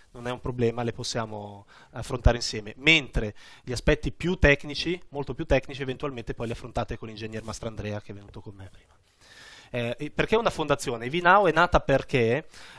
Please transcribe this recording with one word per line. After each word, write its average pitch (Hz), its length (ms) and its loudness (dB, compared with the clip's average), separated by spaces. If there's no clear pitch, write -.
non 120 160 -10
è 123 40 -4
un 120 80 -6
problema, 120 440 0
le 117 100 -2
possiamo 104 720 -8
affrontare 117 440 2
insieme. 110 400 -8
Mentre 135 560 2
gli 127 80 -8
aspetti - 400 0
più 180 240 -2
tecnici, 151 760 2
molto 143 240 -6
più 156 120 -6
tecnici, 135 360 0
eventualmente 131 540 -6
poi 120 100 -6
li 113 80 -4
affrontate 117 460 -6
con 117 80 -12
l'ingegner 110 360 -10
Mastrandrea 107 560 -8
che - 120 -16
è 101 40 -12
venuto 101 260 -16
con 107 120 -14
me 98 180 -18
prima. - 220 -20
Eh, 120 260 -4
e 147 140 -8
perché 160 240 2
una 226 160 4
fondazione? 131 580 -2
Vinao 180 380 6
è 160 40 4
nata 165 280 6
perché, 131 680 2